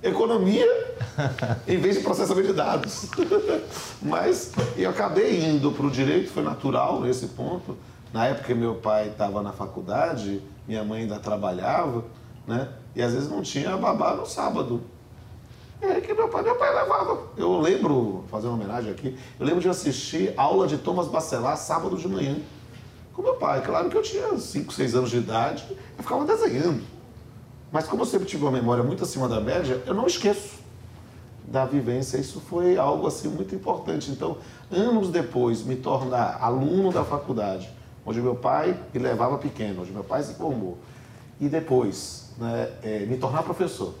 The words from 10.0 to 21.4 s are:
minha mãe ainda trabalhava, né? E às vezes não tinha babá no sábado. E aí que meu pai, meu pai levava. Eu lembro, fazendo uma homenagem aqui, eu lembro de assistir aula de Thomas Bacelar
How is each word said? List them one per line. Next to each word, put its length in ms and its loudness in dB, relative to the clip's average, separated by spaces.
minha 160 -4
mãe 200 -4
ainda 160 -4
trabalhava, 840 0
né? 220 -2
E 60 -2
às 120 2
vezes 160 -2
não 120 -4
tinha 360 -2
babá 380 2
no 100 -6
sábado. 560 -2
E 40 -2
aí 160 4
que 120 -2
meu 160 2
pai, 140 -2
meu 120 4
pai 180 4
levava. 460 2
Eu 240 2
lembro, 680 2
fazendo 240 -4
uma 100 -2
homenagem 280 -4
aqui, 260 -6
eu 60 -2
lembro 160 4
de 60 2
assistir 680 0
aula 300 4
de 100 0
Thomas 300 0
Bacelar 500 0